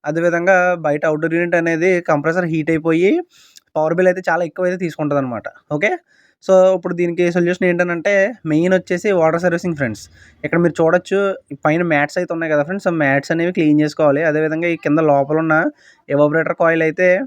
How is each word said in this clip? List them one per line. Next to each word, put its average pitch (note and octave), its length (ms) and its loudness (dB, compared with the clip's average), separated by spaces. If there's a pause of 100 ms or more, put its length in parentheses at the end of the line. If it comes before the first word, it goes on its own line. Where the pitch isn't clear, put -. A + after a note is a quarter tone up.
అదేవిధంగా E3+ 540 0 (200)
బయట D3+ 280 -2
అవుట్‌డోర్ D#3+ 300 0
యూనిట్ F3 200 0
అనేది E3 340 0 (120)
కంప్రెసర్ E3 460 0
హీట్ D#3 220 -2
అయిపోయి E3 400 2 (640)
పవర్ D#3 220 0
బిల్ F#3 140 4
అయితే F3+ 140 -2
చాలా F3 200 0
ఎక్కువ E3+ 220 -6
అయితే F3+ 140 -2
తీసుకుంటదనమాట. C#3+ 680 -4 (240)
ఓకే? D#3+ 200 -2 (520)
So, F#3+ 100 2 (160)
ఇప్పుడు F3+ 240 -2
దీనికి F3 380 -2
సొల్యూషన్ F3+ 340 0
ఏంటనంటే, F3 460 0 (340)
మెయిన్ D#3+ 280 2
వచ్చేసి F3+ 380 -2
వాటర్ E3 300 2
సర్వీసింగ్ E3+ 360 -2
ఫ్రెండ్స్. A#2 260 -6 (400)
ఇక్కడ D#3+ 160 -2
మీరు E3+ 160 2
చూడొచ్చు, F3+ 440 0 (260)
ఈ C#3+ 140 -14
పైన D#3+ 240 0
మ్యాట్స్ D3+ 340 -2
అయితే F3+ 160 -4
ఉన్నాయి E3 180 -4
కదా D3 120 2
ఫ్రెండ్స్, F#3+ 240 -6
ఆ F3 80 0
మ్యాట్స్ C#3 360 0
అనేవి E3+ 220 -2
క్లీన్ D3+ 280 2
చేసుకోవాలి. D3 420 0
అదేవిధంగా D#3 440 -2
ఈ E3 100 -2
కింద D3+ 260 0
లోపల C#3+ 340 2
ఉన్న D#3+ 180 0 (540)
ఎవాపరేటర్ D3+ 460 0
కాయిల్ E3 280 0
అయితే D#3+ 240 0 (200)